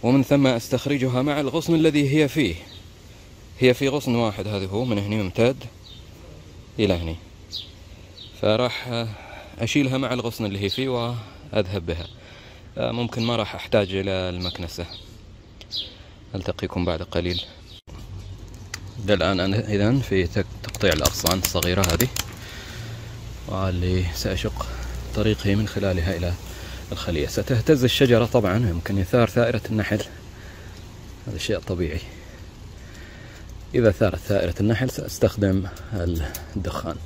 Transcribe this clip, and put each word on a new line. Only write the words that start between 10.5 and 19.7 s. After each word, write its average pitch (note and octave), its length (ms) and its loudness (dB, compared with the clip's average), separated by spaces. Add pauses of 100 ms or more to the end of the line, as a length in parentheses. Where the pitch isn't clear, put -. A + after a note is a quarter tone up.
هي G2 40 2
فيه C3+ 200 -2
وأذهب A2 1000 -2
بها. E2 200 -4 (720)
ممكن A#2+ 440 -2
ما A#2 140 0
راح G#2+ 180 -2
أحتاج G2 400 2
إلى G2 160 0
المكنسة. F2+ 760 -4 (1500)
ألتقيكم F#2 500 -2
بعد E2+ 180 0
قليل. F2 420 -2 (1600)
ده G2+ 100 4
الآن F#2 260 2
أنا G2 180 2
إذن G#2+ 420 2